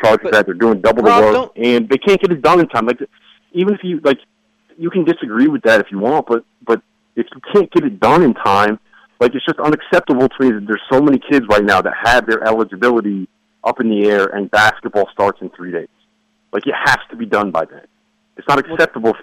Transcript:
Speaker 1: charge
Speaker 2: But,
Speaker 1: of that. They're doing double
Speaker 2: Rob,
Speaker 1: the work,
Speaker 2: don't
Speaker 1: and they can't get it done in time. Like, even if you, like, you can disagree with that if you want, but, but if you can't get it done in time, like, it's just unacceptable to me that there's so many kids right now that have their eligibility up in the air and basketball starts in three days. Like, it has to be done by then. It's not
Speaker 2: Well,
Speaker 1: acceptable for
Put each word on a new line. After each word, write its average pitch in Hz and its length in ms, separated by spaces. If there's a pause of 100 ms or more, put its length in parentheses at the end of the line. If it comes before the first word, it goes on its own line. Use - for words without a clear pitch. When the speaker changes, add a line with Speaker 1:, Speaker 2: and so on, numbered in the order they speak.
Speaker 1:
charge 110 180
Speaker 2:
But, - 40
Speaker 1:
of 95 60
that. 104 120
They're 95 100
doing 90 280
double 113 200
Speaker 2:
Rob, 107 180
Speaker 1:
the 107 60
work, 107 80
Speaker 2:
don't 101 220
Speaker 1:
and 120 320
they 135 80
can't 196 240
get 185 100
it 147 120
done 170 180
in 160 80
time. 113 180
Like, 120 140 (520)
even 190 220
if - 80
you, 180 220
like, 139 140 (580)
you 165 140
can 180 140
disagree 139 440
with 139 140
that 113 180
if - 100
you 98 80
want, 127 280
but, 117 180 (220)
but 113 160 (340)
if 117 180
you 131 60 (120)
can't 202 200
get 156 120
it 104 160
done 147 220
in 120 120
time, 104 440 (400)
like, 123 160
it's 135 120
just 160 140
unacceptable 151 680
to - 120
me 131 100
that 101 160
there's 104 240
so 135 100
many 147 180
kids 139 300
right 104 160
now 98 160
that - 220
have 117 240
their 110 180
eligibility 107 840 (360)
up 117 160
in 113 80
the 104 200
air 101 180
and 101 240
basketball 107 600
starts 101 280
in 95 100
three 90 220
days. 82 160 (640)
Like, 101 140
it 139 80 (100)
has 131 140 (100)
to 123 80
be 113 80
done 104 260
by 80 140
then. - 220 (500)
It's - 100
not 139 160
Speaker 2:
Well, 160 120
Speaker 1:
acceptable 113 400
for - 80